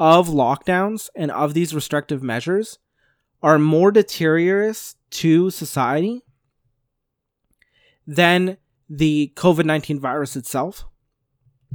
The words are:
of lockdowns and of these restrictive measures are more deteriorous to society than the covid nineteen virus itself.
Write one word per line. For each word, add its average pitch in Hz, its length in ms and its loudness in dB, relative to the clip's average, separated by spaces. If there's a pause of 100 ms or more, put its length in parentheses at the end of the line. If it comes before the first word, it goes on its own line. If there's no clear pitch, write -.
of 170 280 6
lockdowns 180 880 -2
and 143 160 -4
of 147 240 -2
these 160 200 -2
restrictive 147 480 -4
measures 143 560 -6 (640)
are 156 160 6
more 156 340 4
deteriorous 196 1040 0 (140)
to 170 400 2
society 160 720 -4 (1800)
than 175 500 2 (320)
the 151 480 0
covid 165 300 2
nineteen 156 340 -2
virus 135 340 -6
itself. 139 520 -8 (880)